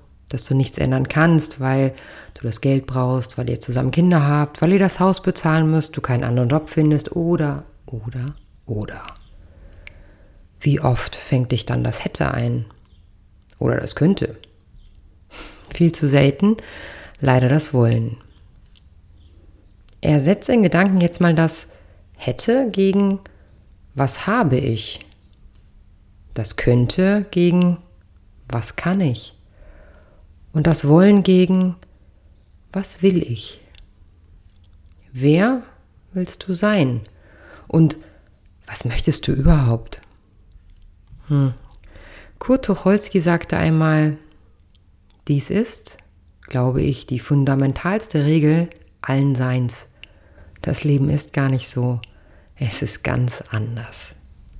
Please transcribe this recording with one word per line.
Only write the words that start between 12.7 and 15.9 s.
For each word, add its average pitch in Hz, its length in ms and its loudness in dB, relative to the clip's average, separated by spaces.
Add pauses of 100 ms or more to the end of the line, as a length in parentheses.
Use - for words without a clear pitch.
Oder 123 180 0
das - 180 -6
Könnte? - 400 0 (1400)
Viel 170 200 2